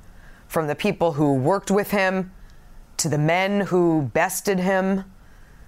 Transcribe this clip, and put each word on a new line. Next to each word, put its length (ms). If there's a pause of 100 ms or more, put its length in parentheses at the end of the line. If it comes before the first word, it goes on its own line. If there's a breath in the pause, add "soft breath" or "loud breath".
(460 loud breath)
From 220
the 80
people 380
who 220
worked 360
with 200
him, 420 (640 soft breath)
to 100
the 100
men 440
who 520
bested 460
him, 460 (640 soft breath)